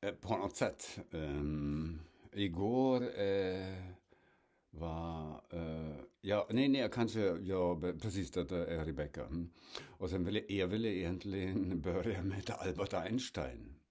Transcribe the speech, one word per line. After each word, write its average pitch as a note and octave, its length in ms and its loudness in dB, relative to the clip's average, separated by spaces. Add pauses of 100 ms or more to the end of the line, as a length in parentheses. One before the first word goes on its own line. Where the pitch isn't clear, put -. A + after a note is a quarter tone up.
Eh, G2 120 0
på G2 240 0
något G2 180 0
sätt. - 440 -2 (120)
Ehm, D2+ 880 0 (320)
igår, A#2+ 880 2
eh, F#2+ 640 0 (880)
var, D#2+ 800 -6
eh, D#2+ 460 -4 (320)
Ja, G2+ 220 4
nee, C3 180 4
nee, C3+ 220 4
kannst A2 260 2
du, F#2+ 280 4
ja, F2+ 320 4
be-, E2+ 180 0
precis, F#2 380 -2
det, F2 120 0
det E2+ 220 0
är D#2+ 200 0
Rebecca. D2+ 400 -2
Hm. E2+ 240 -4 (360)
Och - 240 -6
sen F#2 160 2
vill G2 100 0
jag, G#2+ 160 -2
jag F#2+ 160 4
ville A2 220 2
egentligen F#2 920 0
<laughs> - 0 -
börja F2+ 420 0
med G2 260 -2
Albert F#2+ 440 -2
Einstein. E2 840 -2 (160)